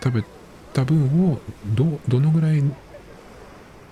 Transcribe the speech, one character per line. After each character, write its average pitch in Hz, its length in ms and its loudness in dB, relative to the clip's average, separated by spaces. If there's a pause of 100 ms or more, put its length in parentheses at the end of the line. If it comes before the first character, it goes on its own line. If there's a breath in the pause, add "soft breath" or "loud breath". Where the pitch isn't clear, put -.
食 120 200 0
べ - 20 -10 (480)
た 135 120 0
分 156 460 2
を 123 80 -2 (280)
ど-、 135 420 0
ど 123 120 2
の 156 100 2
ぐ 160 100 2
ら 156 140 2
い 147 80 2 (1300)